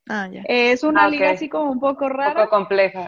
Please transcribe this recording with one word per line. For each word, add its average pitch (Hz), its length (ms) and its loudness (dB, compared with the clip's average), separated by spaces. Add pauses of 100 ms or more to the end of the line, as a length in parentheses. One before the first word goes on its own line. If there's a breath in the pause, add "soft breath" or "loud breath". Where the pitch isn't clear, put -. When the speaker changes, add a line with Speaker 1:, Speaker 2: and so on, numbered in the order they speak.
Speaker 1:
Ah, 202 200 -6
ya. 190 160 -16
Speaker 2:
Eh, 240 280 2
es 254 100 0
una 302 220 4
Speaker 3:
Ah, 202 40 4
Speaker 2:
liga - 200 0
Speaker 3:
ok. 285 60 2
Speaker 2:
así 311 140 -8
como 302 220 -2
un 254 80 -4
poco 277 280 -2
Speaker 3:
Un 262 40 -2
Speaker 2:
rara. 277 240 -2
Speaker 3:
poco 330 160 2
compleja. 190 580 0